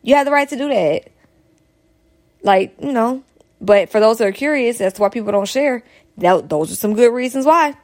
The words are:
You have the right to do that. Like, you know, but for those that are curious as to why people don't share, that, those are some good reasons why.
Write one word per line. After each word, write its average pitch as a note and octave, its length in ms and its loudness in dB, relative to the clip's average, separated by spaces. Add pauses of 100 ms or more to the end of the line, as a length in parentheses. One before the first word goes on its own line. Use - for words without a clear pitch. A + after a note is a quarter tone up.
You C4 140 2
have C#4+ 100 2
the C#4+ 60 -2
right C#4+ 160 0
to D4 80 -10
do C#4+ 120 -6
that. F3 400 -2 (1300)
Like, F#3+ 380 2
you C#4+ 120 -8
know, B3+ 300 -2 (380)
but G3+ 300 2
for G#3+ 100 0
those A3 180 2
that A3 80 0
are G3 60 -2
curious C4 480 -2
as F#3+ 140 -2
to - 80 -2
why G3+ 60 2
people G#3 240 -6
don't G3+ 160 0
share, C4 360 -2 (340)
that, F3 300 2
those D#3 240 -4
are - 40 -12
some G#3+ 180 -4
good A#3 180 4
reasons B3+ 340 -4
why. D#4 380 2